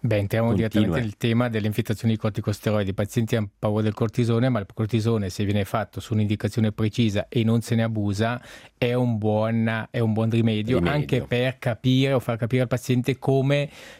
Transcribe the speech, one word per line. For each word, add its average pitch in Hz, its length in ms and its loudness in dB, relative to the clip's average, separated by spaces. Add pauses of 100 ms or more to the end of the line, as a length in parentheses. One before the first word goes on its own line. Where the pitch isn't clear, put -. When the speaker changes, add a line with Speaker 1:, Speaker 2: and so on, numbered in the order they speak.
Speaker 1:
Beh, 110 120 2
entriamo 113 320 0
Speaker 2:
Continua. 110 200 2
Speaker 1:
direttamente 110 380 2
nel 104 100 -8
tema 120 320 2
delle 110 200 -2
infiltrazioni 110 460 0
di 107 40 -4
corticosteroidi. 104 720 -2
I - 20 -4
pazienti 110 440 0
hanno 107 200 -2
paura 107 260 0
del 107 120 0
cortisone, 117 540 0
ma 123 100 0
il 98 160 -6
cortisone, 110 560 0
se 104 140 -4
viene 101 200 2
fatto 104 360 -4
su - 140 -8
un'indicazione 107 580 0
precisa 107 560 0
e 117 160 0
non 113 160 2
se 117 160 -2
ne 113 80 2
abusa, 110 580 -2 (340)
è 120 180 0
un 123 220 2
buon, 110 760 0
è 123 80 -2
un 113 120 2
buon 110 160 0
rimedio, 113 500 2
Speaker 2:
Rimedio. 147 200 2
Speaker 1:
anche 131 240 0
per 123 380 -2
capire 131 540 2
o 127 40 4
far 117 180 -2
capire 127 260 0
al 123 60 0
paziente 123 520 0
come 139 500 0 (300)